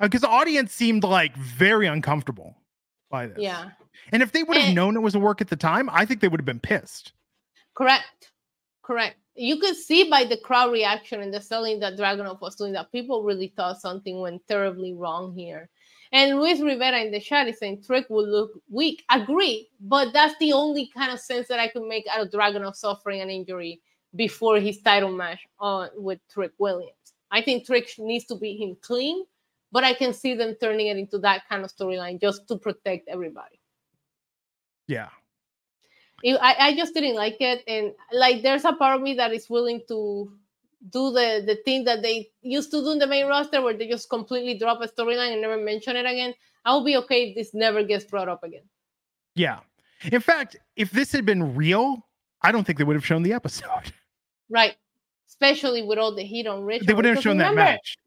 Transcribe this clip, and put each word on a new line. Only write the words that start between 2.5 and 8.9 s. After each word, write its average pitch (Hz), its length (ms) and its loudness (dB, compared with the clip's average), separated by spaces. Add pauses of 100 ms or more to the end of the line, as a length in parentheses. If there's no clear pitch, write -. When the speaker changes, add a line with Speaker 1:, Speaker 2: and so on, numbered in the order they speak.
Speaker 1:
by 123 180 -6
this. 107 120 -14
Speaker 2:
Yeah. 185 300 -6 (420)
Speaker 1:
And 226 100 4
if 247 120 0
they 320 100 2
would 320 140 2
have 294 80 6
Speaker 2:
And 180 100 4
Speaker 1:
known 196 220 4
it 226 40 0
was 208 140 2
a 202 40 4
work 202 200 4
at 202 80 -2
the 170 80 -2
time, 185 340 2
I 180 160 4
think 214 140 -2
they 202 80 4
would 160 140 2
have 135 40 -4
been 123 140 -4
pissed. - 540 -6 (600)
Speaker 2:
Correct. - 580 0 (500)
Correct. 226 360 -4 (180)